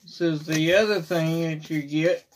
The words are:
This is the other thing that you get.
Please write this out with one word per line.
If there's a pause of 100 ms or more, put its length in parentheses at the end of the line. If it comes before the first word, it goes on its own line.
This
is
the
other
thing
that
you
get. (100)